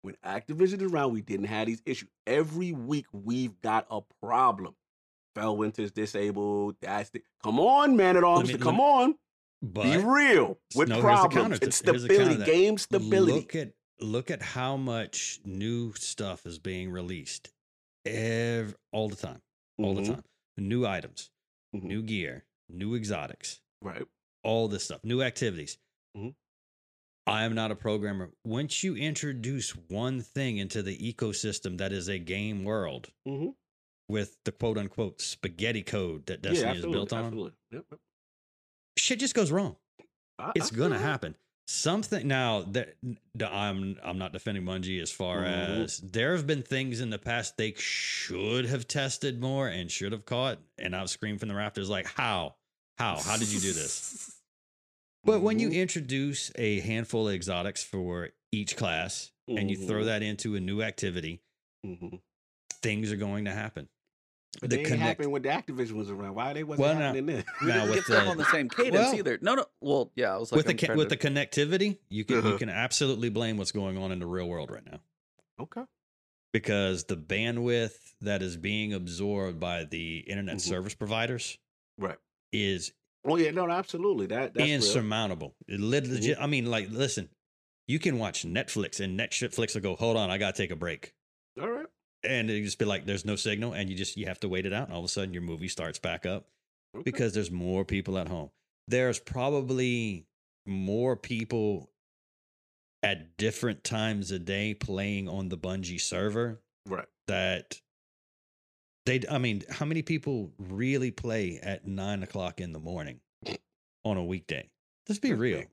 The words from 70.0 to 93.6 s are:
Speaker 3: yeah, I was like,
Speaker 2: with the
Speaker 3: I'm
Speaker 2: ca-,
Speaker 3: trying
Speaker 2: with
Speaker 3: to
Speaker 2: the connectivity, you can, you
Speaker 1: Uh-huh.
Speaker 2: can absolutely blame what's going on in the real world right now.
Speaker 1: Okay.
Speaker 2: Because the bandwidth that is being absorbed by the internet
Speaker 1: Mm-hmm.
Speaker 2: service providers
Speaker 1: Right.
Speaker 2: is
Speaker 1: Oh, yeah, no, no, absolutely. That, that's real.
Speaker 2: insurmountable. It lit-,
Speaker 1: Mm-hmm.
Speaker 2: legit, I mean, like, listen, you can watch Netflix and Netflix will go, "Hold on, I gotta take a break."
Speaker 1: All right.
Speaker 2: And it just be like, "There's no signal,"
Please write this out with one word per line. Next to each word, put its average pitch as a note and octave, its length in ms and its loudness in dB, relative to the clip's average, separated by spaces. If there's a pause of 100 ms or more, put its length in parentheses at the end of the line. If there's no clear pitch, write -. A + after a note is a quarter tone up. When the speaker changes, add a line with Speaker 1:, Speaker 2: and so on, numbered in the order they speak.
Speaker 3:
yeah, A2+ 180 2
I F#2+ 60 0
was A2+ 140 -4
like, C3+ 60 8
Speaker 2:
with D#3 80 6
the - 60 4
Speaker 3:
I'm A#2 60 2
Speaker 2:
ca-, E3 80 2
Speaker 3:
trying A#2 120 2
Speaker 2:
with D#3 100 4
Speaker 3:
to D3+ 80 2
Speaker 2:
the D3 120 0
connectivity, D3+ 720 2 (100)
you G#2 160 -4
can, B2+ 120 2
you A2+ 60 4
Speaker 1:
Uh-huh. G#2 160 4
Speaker 2:
can A2+ 120 -2
absolutely A#2+ 580 0
blame A2 280 0
what's G2 160 -2
going F#2+ 260 -2
on F#2+ 140 -2
in F2+ 80 -4
the F2 60 -4
real F2+ 220 -2
world E2 220 -6
right - 160 -12
now. - 140 -16 (600)
Speaker 1:
Okay. F#3+ 220 -10 (720)
Speaker 2:
Because G2 520 0
the F#2 120 -4
bandwidth A2+ 800 0 (240)
that G2+ 220 -2
is F2+ 140 -4
being G#2 380 -2
absorbed F#2 640 -2
by E2+ 260 -2
the E2 340 -6
internet G2 400 -6
Speaker 1:
Mm-hmm. - 120 -4
Speaker 2:
service F#2 240 -2
providers A2+ 640 -4 (400)
Speaker 1:
Right. G2 180 -4 (360)
Speaker 2:
is G2 400 0 (360)
Speaker 1:
Oh, D#3 80 4
yeah, D#3+ 140 4
no, F3 160 0
no, E3+ 60 0
absolutely. F3 540 0
That, A#2+ 280 -2
that's D3 100 4
real. D3 120 4
Speaker 2:
insurmountable. G#2+ 800 0 (100)
It G2+ 140 -4
lit-, B2+ 240 2
Speaker 1:
Mm-hmm. B2 100 -4
Speaker 2:
legit, A#2+ 260 2
I D3 60 -2
mean, C3+ 240 2
like, A2 200 0
listen, A2 380 -2 (600)
you C#3 100 2
can D3 220 2
watch G2 240 -2
Netflix G2+ 560 -2
and F#2+ 180 -2
Netflix A#2 560 -2
will G#2+ 80 -2
go, F#2+ 140 -2
"Hold A2+ 200 2
on, G2+ 140 2
I F#2+ 80 0
gotta F#2+ 180 0
take F2+ 140 -2
a E2+ 60 -6
break." D#2 360 -6 (480)
Speaker 1:
All F3+ 80 -4
right. C#4 180 -6 (360)
Speaker 2:
And A#2 260 0
it G#2+ 140 0
just G2+ 160 -6
be A#2 60 2
like, G2 200 0
"There's G2 200 -4
no G#2 100 -2
signal," G#2+ 380 -2